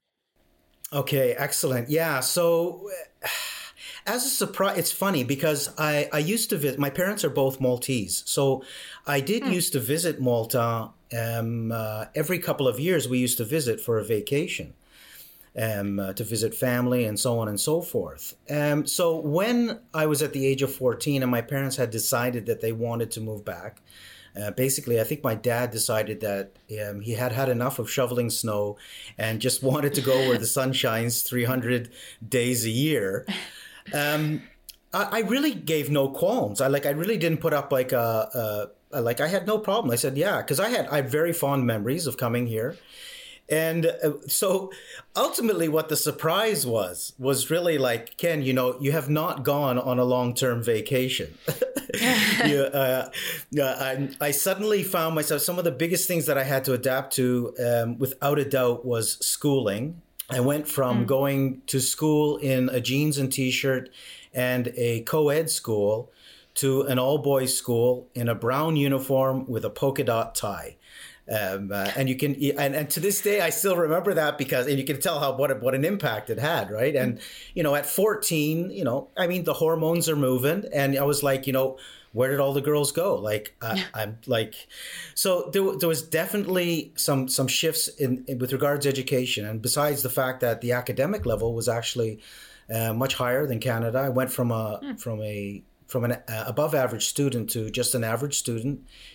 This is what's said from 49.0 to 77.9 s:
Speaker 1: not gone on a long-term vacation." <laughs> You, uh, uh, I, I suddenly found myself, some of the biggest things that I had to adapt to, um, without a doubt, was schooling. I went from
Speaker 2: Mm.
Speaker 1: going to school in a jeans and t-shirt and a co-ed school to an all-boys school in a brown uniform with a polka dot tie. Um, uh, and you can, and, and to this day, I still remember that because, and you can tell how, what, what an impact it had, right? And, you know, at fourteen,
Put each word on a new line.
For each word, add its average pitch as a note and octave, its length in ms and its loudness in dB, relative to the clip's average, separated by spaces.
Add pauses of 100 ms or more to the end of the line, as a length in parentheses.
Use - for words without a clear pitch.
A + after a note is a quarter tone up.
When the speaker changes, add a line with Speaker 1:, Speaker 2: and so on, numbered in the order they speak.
Speaker 1:
not D#3 340 0
gone C#3 360 2
on B2 180 0
a B2+ 60 4
long-term B2 580 2
vacation." A#2 720 0 (140)
<laughs> - 0 - (960)
You, C#3+ 160 6
uh, C3 480 2 (500)
uh, - 20 4
I, C3+ 480 -2 (120)
I D3 100 2
suddenly F#3+ 520 0
found E3 320 0
myself, D3+ 260 0
some F3 160 -2
of F3 60 0
the E3+ 80 2
biggest E3+ 360 0
things E3 200 0
that C#3+ 100 2
I C3+ 60 2
had C3+ 220 0
to C3+ 80 2
adapt C3 420 0
to, B2 440 2
um, A#2 380 2
without C#3+ 420 0
a C#3 60 2
doubt, B2 400 2
was A2+ 400 0
schooling. C3+ 760 0 (280)
I B2+ 100 0
went C#3+ 280 2
from B2 360 2
Speaker 2:
Mm. A#2 40 0
Speaker 1:
going C3+ 600 2
to C3+ 120 0
school D3+ 580 2
in C3 320 2
a B2+ 100 0
jeans C#3 380 2
and C3+ 160 0
t-shirt C3 560 0 (440)
and B2+ 440 0
a A#2 240 0
co-ed D3+ 480 2
school G#2+ 640 0 (440)
to C3+ 280 2
an C3 160 2
all-boys C3+ 580 2
school B2 560 2
in A#2 160 -2
a A2+ 60 0
brown D3 400 0
uniform C3 720 2
with A2+ 180 -4
a G#2 60 -4
polka C3+ 320 0
dot A#2 320 0
tie. - 400 -6 (560)
Um, G2 400 -2
uh, G2 240 -2
and C3+ 140 0
you C3 60 -2
can, C#3 180 0 (240)
and, C#3 180 0
and D3 140 -2
to - 100 -2
this G3 220 0
day, G#3 180 2
I E3 120 0
still F#3+ 240 0
remember E3+ 400 2
that D3+ 240 2
because, B2+ 260 0
and C#3 140 2
you C3 40 -2
can C3+ 160 -2
tell E3 200 0
how, C#3 180 0
what, C3+ 240 2
what B2+ 140 2
an C#3 100 2
impact C#3 460 0
it G#2+ 80 -2
had, C3 320 0
right? A#2+ 240 2
And, B2 240 0 (340)
you F3+ 80 -2
know, C#3+ 140 2
at D3 100 0
fourteen, F3 840 0